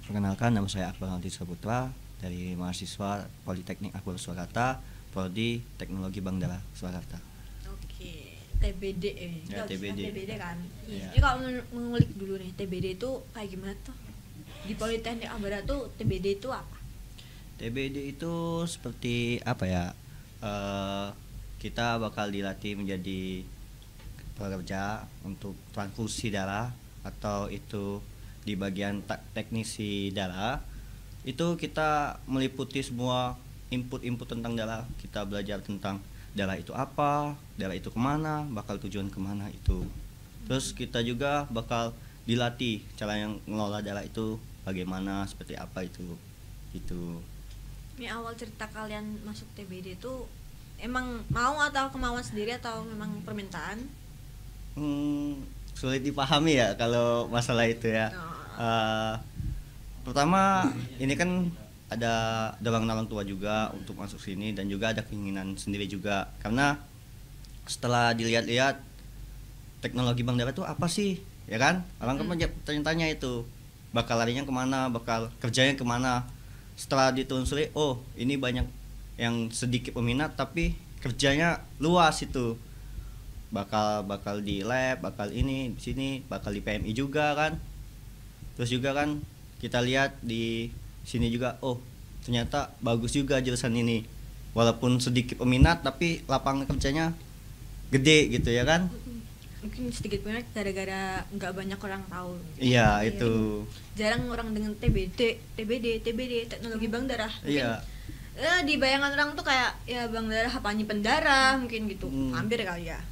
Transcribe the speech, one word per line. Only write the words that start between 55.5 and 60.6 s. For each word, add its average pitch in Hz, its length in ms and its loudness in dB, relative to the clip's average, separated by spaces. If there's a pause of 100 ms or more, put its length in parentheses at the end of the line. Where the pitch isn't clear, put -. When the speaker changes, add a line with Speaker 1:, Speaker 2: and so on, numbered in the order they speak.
Speaker 1:
sulit 131 240 0
dipahami 143 560 6
ya 107 160 6
kalau 120 560 4
masalah 117 400 4
itu 117 160 0
ya. 110 320 4
Speaker 2:
Oh. 165 220 -8 (220)
Speaker 1:
Eh, 110 560 4 (880)
pertama, 190 640 6 (320)